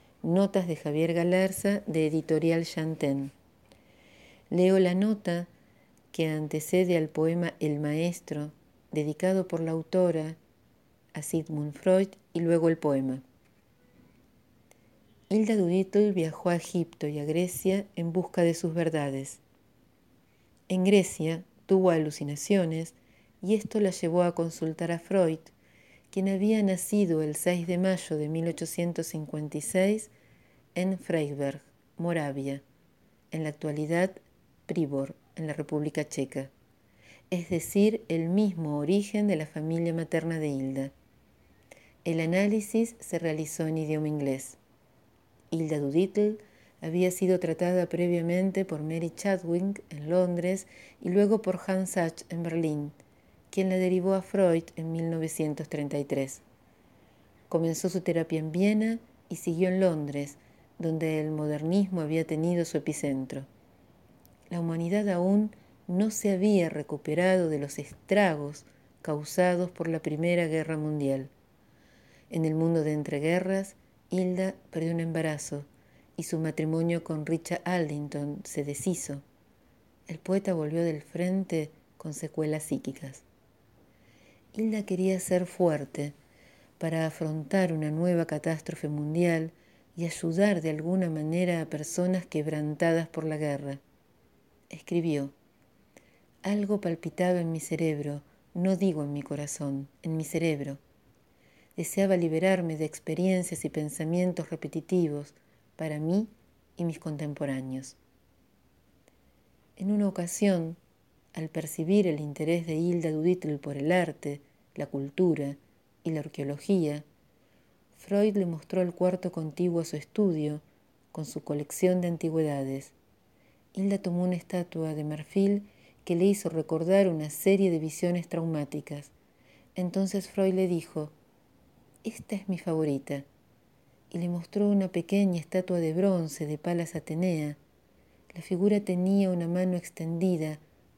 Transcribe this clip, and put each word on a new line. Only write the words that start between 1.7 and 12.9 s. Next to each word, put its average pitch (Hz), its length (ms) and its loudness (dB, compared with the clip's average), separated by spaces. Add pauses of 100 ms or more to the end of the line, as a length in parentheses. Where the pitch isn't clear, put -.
de 160 180 2
Editorial 160 560 2
Yantén. 151 680 -4 (1200)
Leo 185 280 6
la 180 160 4
nota 190 540 0 (640)
que 160 160 0
antecede 156 680 2
al 160 120 2
poema 165 500 0
El 151 220 0
Maestro, 151 720 -2 (400)
dedicado 180 560 0
por 170 100 -4
la 160 140 -2
autora 160 640 0 (760)
a 156 100 -10
Sigmund 151 500 -4
Freud, 190 380 2 (220)
y - 60 -4
luego 170 300 4
el 165 100 2
poema. 135 420 0 (2000)